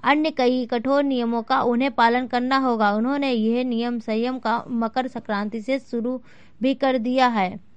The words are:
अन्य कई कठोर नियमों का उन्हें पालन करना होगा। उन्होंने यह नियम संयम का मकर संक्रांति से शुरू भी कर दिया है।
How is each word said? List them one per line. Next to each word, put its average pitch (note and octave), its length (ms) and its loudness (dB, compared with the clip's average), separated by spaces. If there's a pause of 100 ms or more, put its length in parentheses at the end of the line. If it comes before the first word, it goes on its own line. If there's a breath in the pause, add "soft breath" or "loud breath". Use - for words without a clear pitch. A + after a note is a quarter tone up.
अन्य D4+ 280 2
कई B3+ 340 2
कठोर C4 380 0
नियमों A#3 380 0
का C4 200 0
उन्हें A#3+ 300 2
पालन A#3+ 360 2
करना B3+ 300 0
होगा। A3+ 340 2
उन्होंने C4+ 400 0
यह A#3 320 0
नियम A#3+ 360 -2
संयम A#3 380 -2
का A#3 320 -2
मकर A#3 380 -2
संक्रांति G#3+ 540 -6
से C4 180 -2
शुरू A#3+ 420 -6 (400 soft breath)
भी C4+ 120 2
कर C4 240 0
दिया B3 300 2
है। G#3 300 0 (200)